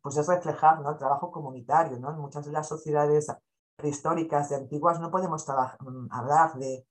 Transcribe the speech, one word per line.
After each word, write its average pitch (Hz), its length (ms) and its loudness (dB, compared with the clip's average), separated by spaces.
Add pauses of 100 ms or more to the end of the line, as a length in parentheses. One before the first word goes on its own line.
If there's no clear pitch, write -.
pues 143 160 -4
es 151 100 0
reflejar, 160 540 4
¿no? 143 100 -4
el 151 60 -6
trabajo 143 340 -2
comunitario, 135 680 0
¿no? 127 120 -8
En 160 80 -10
muchas 147 260 -10
de 147 60 -10
las 151 160 -4
sociedades 147 600 2 (480)
prehistóricas 147 760 -2
y 143 40 0
antiguas 147 440 0
no 165 120 -6
podemos 175 340 -2
traba-, 131 360 -2
mm, 127 300 -10
hablar 139 440 4
de 131 360 -6